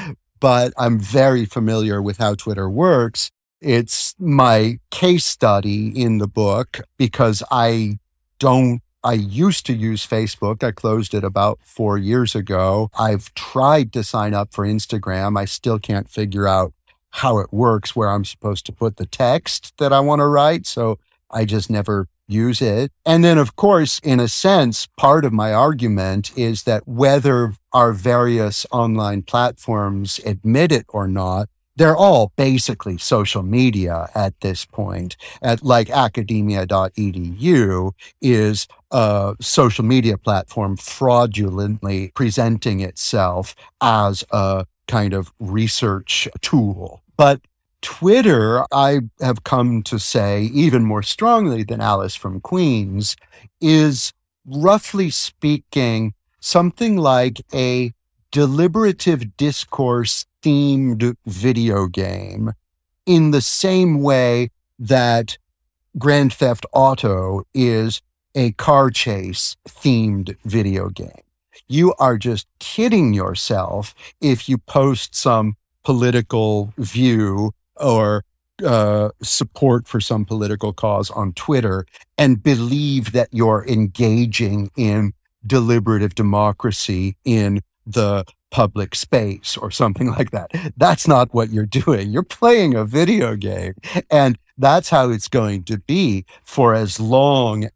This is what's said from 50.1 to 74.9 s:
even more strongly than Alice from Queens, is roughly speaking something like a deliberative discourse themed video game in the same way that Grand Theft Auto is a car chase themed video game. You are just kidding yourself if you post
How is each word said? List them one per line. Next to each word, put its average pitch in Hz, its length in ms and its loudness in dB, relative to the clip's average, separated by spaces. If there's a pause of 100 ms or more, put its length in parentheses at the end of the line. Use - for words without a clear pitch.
even 135 400 2
more 107 180 -2
strongly 202 600 0
than 110 180 -8
Alice 98 340 -2
from 95 260 -10
Queens, 107 760 -2 (440)
is 156 520 2 (340)
roughly 180 640 0
speaking 120 1040 -2 (260)
something 190 560 0
like 127 440 2 (120)
a 127 400 -2 (400)
deliberative 160 1040 0
discourse 123 920 -2 (160)
themed 135 760 0 (100)
video 107 600 0
game 95 680 -6 (540)
in 160 240 4
the 143 100 4
same 180 640 2
way 123 480 2 (280)
that 117 600 0 (600)
Grand 143 340 4
Theft 120 400 -2
Auto 98 720 2 (100)
is 113 480 0 (320)
a 120 180 0
car 139 380 4
chase 95 640 -6 (120)
themed 104 760 -2
video 98 460 -2
game. 90 320 -16 (460)
You 165 300 2
are 127 200 2
just 110 280 -4 (140)
kidding 214 540 2
yourself 92 800 -4 (260)
if 135 280 0
you 127 100 0
post - 560 0